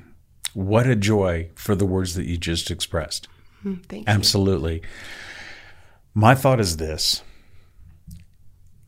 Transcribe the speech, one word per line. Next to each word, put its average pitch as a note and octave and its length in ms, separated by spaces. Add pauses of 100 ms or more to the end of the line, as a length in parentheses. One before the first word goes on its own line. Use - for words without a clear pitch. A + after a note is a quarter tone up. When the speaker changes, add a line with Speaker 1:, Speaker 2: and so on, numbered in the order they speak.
(540)
Speaker 1:
What G#2 320
a B2+ 100
joy F#2+ 580
for - 200
the F#2+ 120
words F#2 280
that F2+ 120
you E2+ 100
just E2+ 340
expressed. - 580 (340)
Speaker 2:
Hmm, G3 120 (140)
thank G#3 180
you. G#3 60
Speaker 1:
Absolutely. E2+ 680 (1300)
My A2 200
thought C3 260
is F2 160
this. D#2 460 (1700)